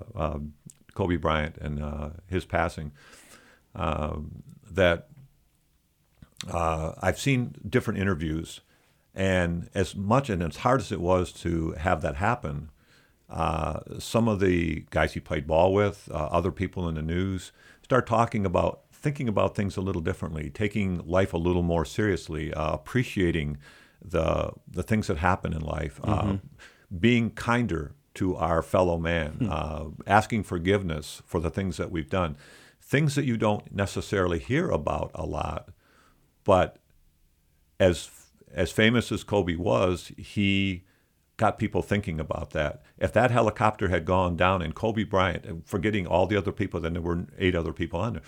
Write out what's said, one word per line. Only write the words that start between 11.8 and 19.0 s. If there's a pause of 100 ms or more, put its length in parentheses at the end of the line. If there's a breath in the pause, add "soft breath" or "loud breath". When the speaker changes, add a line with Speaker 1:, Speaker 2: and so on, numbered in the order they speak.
Speaker 1:
that
happen, (600)
uh, (200)
some
of
the
guys
he
played
ball
with,
uh,
other
people
in
the
news, (320 soft breath)
start
talking
about, (120)
thinking